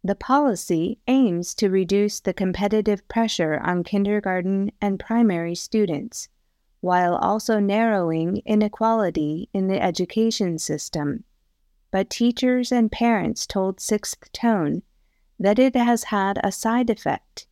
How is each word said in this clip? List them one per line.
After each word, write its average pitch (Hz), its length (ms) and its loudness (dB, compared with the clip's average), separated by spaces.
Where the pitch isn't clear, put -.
The 196 120 -2
policy 202 920 0
aims 226 500 2
to 202 120 2
reduce 190 520 0
the 190 120 -2
competitive 202 760 0
pressure 180 540 0
on 175 220 0
kindergarten 196 960 -2
and 196 180 -2
primary 180 560 0
students, - 760 -4
while 180 360 2
also 214 440 0
narrowing 196 840 0
inequality 208 1040 0
in 190 160 0
the 190 140 0
education 185 760 0
system. 147 680 -6
But 190 180 0
teachers 247 640 0
and 233 180 2
parents 226 560 0
told 190 340 -4
Sixth - 520 -6
Tone 185 500 0
that 208 200 2
it 262 180 4
has 240 280 2
had 196 380 0
a 196 80 0
side 233 380 0
effect. - 640 -4